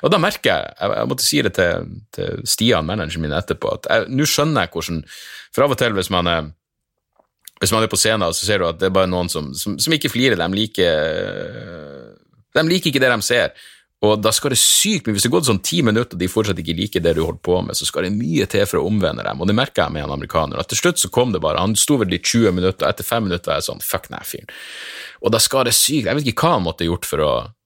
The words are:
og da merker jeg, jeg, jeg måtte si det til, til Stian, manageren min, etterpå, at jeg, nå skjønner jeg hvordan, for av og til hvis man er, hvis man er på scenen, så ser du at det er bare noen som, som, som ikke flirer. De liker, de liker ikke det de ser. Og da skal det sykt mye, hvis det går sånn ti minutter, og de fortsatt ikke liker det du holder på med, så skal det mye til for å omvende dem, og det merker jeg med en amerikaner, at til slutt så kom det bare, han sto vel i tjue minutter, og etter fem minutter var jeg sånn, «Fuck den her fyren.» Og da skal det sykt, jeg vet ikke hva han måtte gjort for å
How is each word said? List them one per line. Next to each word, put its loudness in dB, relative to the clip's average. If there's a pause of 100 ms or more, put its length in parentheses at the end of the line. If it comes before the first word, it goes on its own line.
og 2
da 4
merker 2
jeg, -2 (100)
jeg, 0
jeg -2
måtte -2
si 2
det 0
til, 2 (260)
til -6
Stian, 2
manageren -4
min, -2
etterpå, -4
at -6
jeg, 2
nå 2
skjønner 2
jeg -8
hvordan, -4 (540)
for 4
av 2
og 0
til 2
hvis -2
man 2
er, -2 (1120)
hvis 0
man 2
er -2
på 0
scenen, 2
så -4
ser 2
du 2
at -4
det 2
er 0
bare 2
noen 0
som, -6
som, -6
som 2
ikke -4
flirer. 2
De 0
liker, -2 (400)
de 4
liker 0
ikke 2
det 6
de 0
ser. 2 (480)
Og 4 (100)
da 4
skal 0
det 4
sykt 2
mye, 0
hvis 2
det 0
går 4
sånn 2
ti 0
minutter, 2
og -4
de 0
fortsatt 0
ikke -4
liker -2
det 4
du 2
holder -6
på 2
med, -6
så -4
skal -2
det -2
mye 0
til 2
for 0
å 0
omvende 0
dem, -6
og 2
det 4
merker 2
jeg -4
med -4
en -6
amerikaner, -2
at -8
til -2
slutt 0
så -4
kom 2
det -4
bare, 0
han 2
sto 2
vel 0
i -2
tjue 4
minutter, 0
og 2
etter -12
fem 0
minutter -4
var 0
jeg -4
sånn, -10
«Fuck -4
den -14
her -12
fyren.» -14 (640)
Og 2
da 4
skal 2
det 2
sykt, 2
jeg 2
vet 0
ikke 2
hva 4
han 0
måtte -2
gjort -2
for 0
å 2 (320)